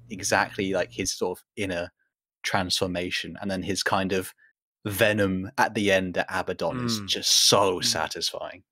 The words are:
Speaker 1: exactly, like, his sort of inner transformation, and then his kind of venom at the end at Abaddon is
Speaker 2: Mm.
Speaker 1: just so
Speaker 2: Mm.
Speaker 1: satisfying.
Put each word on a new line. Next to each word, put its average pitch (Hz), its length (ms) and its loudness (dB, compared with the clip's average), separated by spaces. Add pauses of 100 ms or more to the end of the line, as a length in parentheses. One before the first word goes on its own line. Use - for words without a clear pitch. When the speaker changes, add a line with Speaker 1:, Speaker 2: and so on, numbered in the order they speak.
(120)
Speaker 1:
exactly, 98 640 0
like, 90 180 0
his 95 220 -4
sort 92 260 -4
of - 40 -20 (120)
inner 90 340 -4 (540)
transformation, 90 1000 -2
and 101 100 -6
then 92 120 -4
his 92 200 -2
kind 95 280 0
of 95 220 -2 (520)
venom 101 720 2
at - 180 2
the 101 160 4
end 92 260 2
at 92 120 0
Abaddon 92 560 -4
is 113 140 -2
Speaker 2:
Mm. 98 80 -10
Speaker 1:
just 92 240 0 (160)
so 98 320 6
Speaker 2:
Mm. - 60 -2
Speaker 1:
satisfying. 80 880 -4